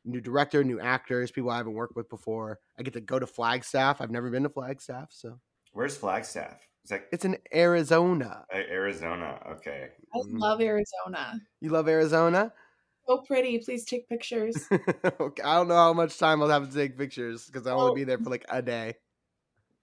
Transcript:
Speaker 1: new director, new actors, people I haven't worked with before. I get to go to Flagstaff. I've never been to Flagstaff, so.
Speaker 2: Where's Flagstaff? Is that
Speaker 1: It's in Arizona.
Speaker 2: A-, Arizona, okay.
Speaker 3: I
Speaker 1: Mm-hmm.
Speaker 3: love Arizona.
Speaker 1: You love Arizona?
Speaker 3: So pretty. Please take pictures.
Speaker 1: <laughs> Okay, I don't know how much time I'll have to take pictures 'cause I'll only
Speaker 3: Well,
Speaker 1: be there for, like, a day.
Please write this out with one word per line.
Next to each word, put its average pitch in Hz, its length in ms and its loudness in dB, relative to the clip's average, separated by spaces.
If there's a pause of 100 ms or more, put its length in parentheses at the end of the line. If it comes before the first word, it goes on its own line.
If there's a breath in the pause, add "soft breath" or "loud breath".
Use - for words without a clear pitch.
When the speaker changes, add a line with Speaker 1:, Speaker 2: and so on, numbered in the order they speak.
Speaker 1:
new 120 180 -6
director, 143 420 2
new 127 160 -2
actors, 123 520 -2
people 123 200 -4
I 117 60 -2
haven't 113 160 -6
worked 117 220 -8
with 117 140 -8
before. 110 500 -8 (180)
I 123 60 -10
get 131 100 -8
to 117 80 -10
go 131 180 -2
to 127 80 -4
Flagstaff. 127 760 0
I've 113 100 -6
never 120 200 -4
been 131 120 0
to 147 60 0
Flagstaff, 139 640 -10
so. - 260 -18 (340)
Speaker 2:
Where's 139 240 -4
Flagstaff? - 720 -6 (160)
Is - 60 -20
that 101 220 -6
Speaker 1:
It's 175 140 -4
in 185 120 0 (160)
Arizona. 165 1000 4
Speaker 2:
A-, 95 200 -4
Arizona, 87 680 -4 (160)
okay. 67 340 -12 (220)
Speaker 3:
I 233 60 -4
Speaker 1:
Mm-hmm. 226 200 -6
Speaker 3:
love 214 220 2
Arizona. 185 800 -4 (220)
Speaker 1:
You 160 80 -6
love 160 180 2
Arizona? 165 680 4 (540 soft breath)
Speaker 3:
So 254 120 4
pretty. 254 400 2
Please 233 260 -6
take 247 240 -6
pictures. 233 640 -4
Speaker 1:
<laughs> 185 480 0
Okay, 143 240 -4
I 151 120 2
don't 175 120 4
know 170 80 4
how 165 180 8
much 165 240 0
time 156 240 6
I'll 147 80 4
have 143 200 2
to 135 60 -12
take 139 220 -2
pictures 120 520 -8
'cause 127 180 -8
I'll 131 120 0
only 127 120 4
Speaker 3:
Well, - 0 -
Speaker 1:
be 135 120 -2
there 127 160 0
for, 117 100 -4
like, 123 200 -6
a 123 120 -2
day. 117 340 -6 (880)